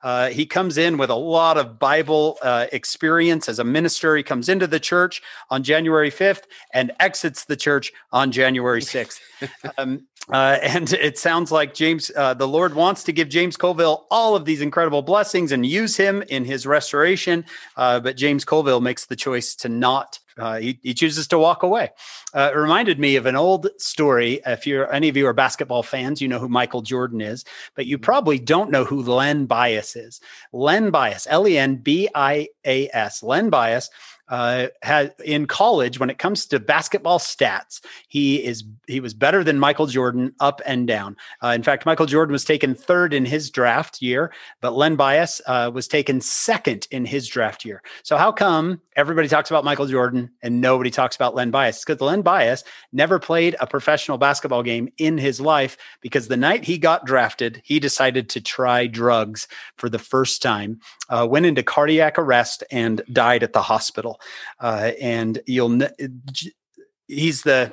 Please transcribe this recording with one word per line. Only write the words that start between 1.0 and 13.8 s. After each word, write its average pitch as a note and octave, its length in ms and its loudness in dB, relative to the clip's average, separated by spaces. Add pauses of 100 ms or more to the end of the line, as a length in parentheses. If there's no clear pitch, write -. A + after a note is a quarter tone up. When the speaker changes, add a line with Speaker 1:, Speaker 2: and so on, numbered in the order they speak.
Speaker 1:
a A#2+ 60 2
lot E3 420 2
of A#2 220 -4
Bible, D3+ 640 2
uh, B2 320 0
experience D#3+ 760 0
as - 100 -6
a A#2+ 60 0
minister. D#3 500 2
He C#3+ 80 0
comes B2 260 -4
into F#3 180 2
the D#3 120 0
church F3+ 420 0 (280)
on C3 140 -2
January D#3 460 2
fifth F#3+ 360 0 (280)
and B2 260 0
exits F3 460 -2
the D3 120 -4
church C#3+ 340 0 (200)
on C3 220 2
January B2 480 2
sixth. - 400 -8 (180)
Speaker 2:
<laughs> C3+ 120 -10 (260)
Speaker 1:
Um, C3+ 300 -6 (260)
uh, C3+ 300 4
and D3+ 300 -2
it D3+ 240 0
sounds E3+ 340 0
like D3+ 240 2
James, D#3+ 400 0
uh, C3+ 180 2
the C3 140 -2
Lord D#3+ 260 2
wants F3 300 2
to - 100 -4
give D3+ 160 0
James E3+ 260 0
Colville E3 540 0